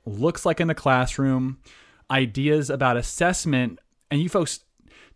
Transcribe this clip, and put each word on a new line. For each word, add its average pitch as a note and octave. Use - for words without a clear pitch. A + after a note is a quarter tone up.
looks A#2
like E3
in E3+
the D#3+
classroom, C3
ideas C3+
about C3
assessment. C3
And C#3+
you F3
folks -